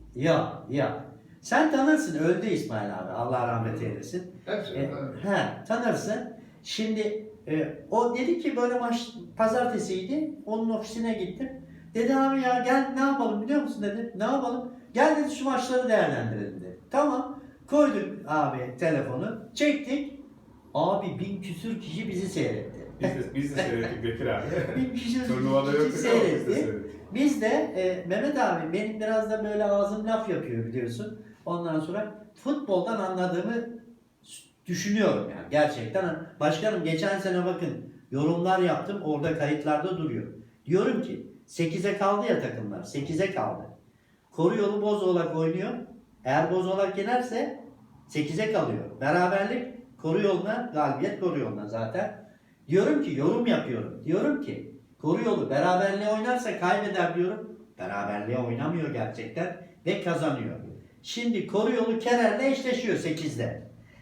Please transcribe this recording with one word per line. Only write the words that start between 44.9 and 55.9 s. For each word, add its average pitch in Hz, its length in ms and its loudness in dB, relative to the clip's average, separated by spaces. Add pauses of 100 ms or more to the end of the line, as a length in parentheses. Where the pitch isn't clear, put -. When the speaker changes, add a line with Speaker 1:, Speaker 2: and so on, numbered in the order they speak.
Speaker 1:
oynuyor. 165 380 0 (520)
Eğer 156 260 2
Bozolak 190 460 2
yenerse 233 640 -2 (440)
sekize 160 440 0
kalıyor. 120 500 -2
Beraberlik 196 640 2 (300)
koru 165 240 0
yoluna, 202 520 0
galibiyet 151 460 0
koru 160 200 0
yoluna 104 280 -4
zaten. 117 580 -4 (420)
Diyorum 208 360 4
ki 156 120 -4
yorum 233 320 2
yapıyorum. 110 580 0
Diyorum 220 360 2
ki - 340 -10 (260)
koru 196 240 2
yolu 180 240 2
beraberliğe 196 600 2